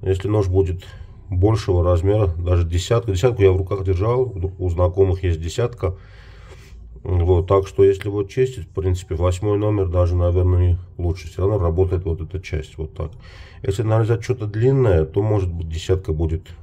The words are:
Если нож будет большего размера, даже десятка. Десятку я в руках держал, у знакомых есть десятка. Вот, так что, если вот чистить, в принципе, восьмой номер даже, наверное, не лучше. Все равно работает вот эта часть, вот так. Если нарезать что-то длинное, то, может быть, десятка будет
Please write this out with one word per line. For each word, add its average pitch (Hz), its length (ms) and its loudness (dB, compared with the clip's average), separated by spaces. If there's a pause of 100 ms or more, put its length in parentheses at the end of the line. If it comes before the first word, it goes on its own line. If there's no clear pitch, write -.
Если 95 280 -2
нож 104 180 2
будет 92 380 0 (440)
большего 95 540 2
размера, 92 440 2
даже 85 380 0
десятка. 90 460 0
Десятку 98 300 2
я 95 100 8
в 92 60 2
руках 95 260 -2
держал, 110 500 0 (240)
у 90 120 -2
знакомых 90 540 2
есть 85 180 0
десятка. 92 540 -4 (1080)
Вот, 90 440 2
так 98 200 2
что, - 160 2
если 98 240 4
вот 101 220 -4
чистить, 127 360 -2
в - 40 -20
принципе, 90 460 -4
восьмой 90 420 0
номер 101 320 0
даже, 90 260 2
наверное, 90 440 2
не 87 180 4 (200)
лучше. 87 300 -4
Все - 140 -8
равно 101 180 0
работает 90 460 0
вот 87 160 -4
эта 85 180 -10
часть, - 380 -8
вот - 160 -10
так. - 180 -8 (500)
Если - 220 -2
нарезать 110 400 0
что-то 113 220 -4
длинное, 110 580 2
то, 98 180 -2
может 104 300 0
быть, 82 160 -6
десятка 80 460 -2
будет 80 340 -2 (160)